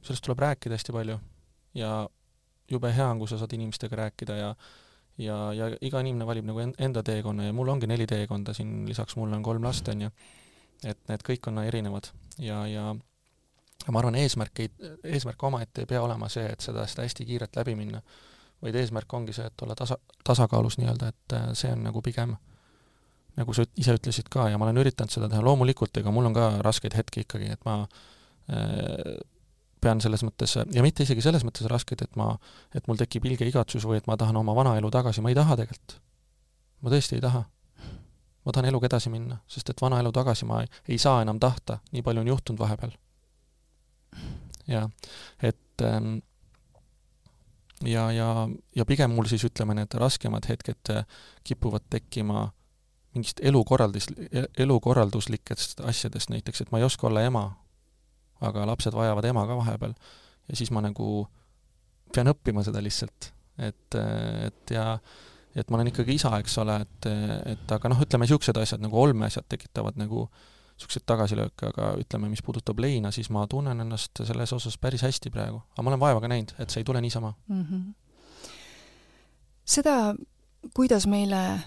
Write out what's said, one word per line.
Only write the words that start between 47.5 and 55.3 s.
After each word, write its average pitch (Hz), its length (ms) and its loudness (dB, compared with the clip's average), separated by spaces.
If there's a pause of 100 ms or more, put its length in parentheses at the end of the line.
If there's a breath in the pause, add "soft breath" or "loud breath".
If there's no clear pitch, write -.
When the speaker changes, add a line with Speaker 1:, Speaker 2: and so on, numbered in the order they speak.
Speaker 1:
ja, 113 280 2
ja, 113 360 2 (280)
ja 117 100 4
pigem 131 300 4
mul 113 140 4
siis, 113 140 2
ütleme, 107 300 0
need 104 240 -2
raskemad 113 500 0
hetked, - 420 -4
äh, 107 140 0 (400 loud breath)
kipuvad 110 460 -2
tekkima 107 560 -2 (680)
mingist - 280 -4
elukorraldis-, 127 720 4 (180)
e-, 131 160 0 (160)
elukorralduslikest 113 1200 2